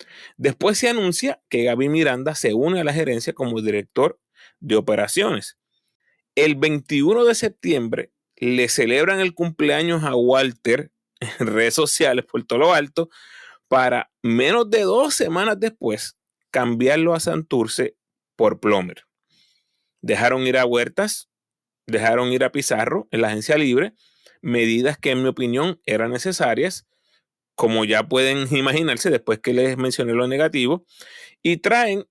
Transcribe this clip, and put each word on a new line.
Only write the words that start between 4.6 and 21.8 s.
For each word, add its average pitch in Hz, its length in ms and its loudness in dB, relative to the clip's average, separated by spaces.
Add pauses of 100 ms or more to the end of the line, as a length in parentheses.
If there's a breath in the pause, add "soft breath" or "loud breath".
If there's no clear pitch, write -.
de - 160 0
operaciones. 131 800 -2 (800)
El 147 220 2
veintiuno 151 680 0
de 233 100 4
septiembre 147 760 -4 (240)
le 123 320 0
celebran 143 520 0
el 185 120 0
cumpleaños 160 720 -2
a 135 100 -2
Walter 127 800 0 (280)
en 117 260 -6
redes 113 260 0
sociales 143 540 0
por 117 180 -6
todo 120 140 -2
lo 170 160 4
alto, 156 340 -2 (600 loud breath)
para 127 440 2 (100)
menos 151 480 2
de 214 120 4
dos 240 320 2
semanas 190 440 -2
después 190 580 -6 (340)
cambiarlo 131 640 2
a 165 60 -2
Santurce 143 760 -2 (400)
por 104 240 2
Plomer. 98 440 0 (960)
Dejaron 123 460 0
ir 127 120 2
a 127 80 4
Huertas, 120 600 -2 (580)